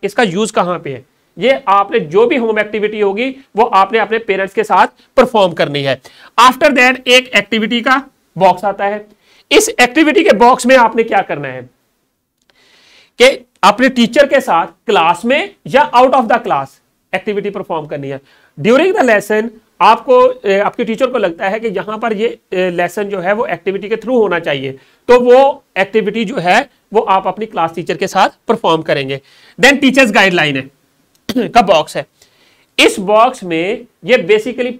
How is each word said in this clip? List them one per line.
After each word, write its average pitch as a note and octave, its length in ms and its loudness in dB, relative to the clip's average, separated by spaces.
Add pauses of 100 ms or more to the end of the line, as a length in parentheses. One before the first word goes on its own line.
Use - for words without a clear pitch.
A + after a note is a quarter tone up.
इसका G3+ 200 -2
यूज G#3 280 -2
कहां F3+ 280 -2
पे D#3+ 100 -12
है, B2 160 -14 (340)
ये B3+ 280 0
आपने G3 320 2
जो F3+ 260 2
भी C4+ 100 0
होम A3+ 240 -2
एक्टिविटी G#3+ 400 -4
होगी, G#3+ 360 -2 (200)
वो G#3 80 2
आपने G3+ 360 2
अपने G#3+ 180 -2
पेरेंट्स F#3+ 360 -4
के A3 100 -2
साथ G#3 240 2 (300)
परफॉर्म G3+ 360 2
करनी D3 300 -2
है। C#3 180 -2 (400)
After C4 280 4
that, C4 380 0
एक B3+ 280 2
एक्टिविटी A3 460 -2
का C4+ 220 0 (340)
बॉक्स F#3+ 280 2
आता G3+ 200 -4
है। G#3 220 -6 (440)
इस - 180 2
एक्टिविटी C#4+ 540 0
के E4 80 2
बॉक्स A#3+ 340 4
में C4 120 4
आपने A3+ 260 2
क्या A3 180 -2
करना D3 260 -8
है B2+ 140 -12 (1600)
कि B3+ 240 2 (180)
अपने G#3 260 4
टीचर B3+ 360 2
के C#4 140 0
साथ F#3 260 0
क्लास E3+ 600 -2
में D4+ 300 -2 (120)
या C#4+ 240 2
out B3+ 200 4
of C4 120 2
the A3+ 160 0
class C#3+ 280 -4 (460)
एक्टिविटी G3+ 360 -6
परफॉर्म F3 360 -8
करनी D3 240 -10
है। C3+ 100 -10 (400)
During C4 340 2
the F4 100 0
lesson G#3+ 460 0 (320)
आपको, B3 680 4
ए, G3 100 2
आपके G#3 240 -2
टीचर A3 240 -2
को B3 100 -4
लगता F#3+ 320 -4
है A3 100 -6
कि A3+ 80 -6
यहाँ G3 300 -6
पर A3+ 160 -4
ये, G#3+ 240 -4 (160)
ए, F#3 160 -2
लेसन F3 340 -4
जो G3+ 160 -8
है F3+ 140 -2
वो A3+ 120 -2
एक्टिविटी F#3+ 440 -8
के A3 60 -2
थ्रू A#3 240 -2
होना F3+ 200 0
चाहिए, C#3+ 320 -6 (360)
तो B3 120 6
वो C4+ 440 4 (140)
एक्टिविटी G3+ 480 -2
जो A#3+ 120 -8
है F#3+ 320 0 (240)
वो G#3+ 80 2
आप F#3+ 260 -2
अपनी G3+ 180 -6
क्लास E3+ 300 -4
टीचर E3+ 220 -6
के G3 100 -4
साथ G3+ 220 0 (180)
परफॉर्म E3+ 340 0
करेंगे। C#3 400 -4 (400)
Then C4+ 200 2
टीचर्स B3+ 300 2
गाइडलाइन F3 440 2
है, C3 140 -8 (680)
<clears throat> G#3+ 100 -2
का A#3+ 140 4
बॉक्स E3+ 360 0
है। C#3+ 80 -8 (760)
इस E4+ 200 2
बॉक्स G#3+ 440 0
में F3+ 420 -6 (200)
ये A#3 120 2
basically A3 640 -2